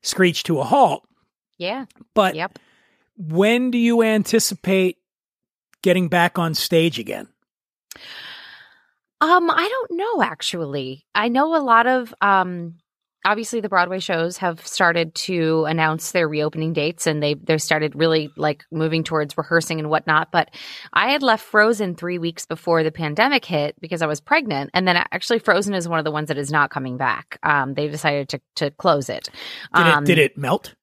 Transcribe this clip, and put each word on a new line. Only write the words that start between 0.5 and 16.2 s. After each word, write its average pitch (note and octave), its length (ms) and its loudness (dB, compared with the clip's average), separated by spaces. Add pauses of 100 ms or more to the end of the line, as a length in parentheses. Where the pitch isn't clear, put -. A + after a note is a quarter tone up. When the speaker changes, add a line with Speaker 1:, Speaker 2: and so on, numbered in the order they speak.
Speaker 1:
a C3+ 40 -4
halt. B3+ 420 2 (520)
Speaker 2:
Yeah. G#3+ 280 -8 (280)
Speaker 1:
But F#3 200 2
Speaker 2:
Yep. E3+ 240 -8 (580)
Speaker 1:
when G#3+ 540 2
do A#3+ 80 -2
you A#3 240 2
anticipate G3 960 0 (840)
getting F3+ 260 2
back F3 300 2
on E3 160 -2
stage E3 440 0
again? G1+ 300 -10 (1900)
Speaker 2:
Um, E4+ 300 2
I E4+ 180 0
don't A4+ 300 -6
know, G4+ 240 -2
actually. C#3+ 840 -6 (100)
I G#3+ 140 0
know D4 280 2
a - 60 2
lot A#3 260 4
of, B3+ 320 0
um, F3+ 540 0 (500)
obviously G#3+ 360 -2
the G3+ 80 -6
Broadway F3+ 300 2
shows F3 380 -2
have E3+ 280 -4
started E3+ 520 0
to D#3+ 480 0
announce D#3+ 480 -2
their E3+ 160 2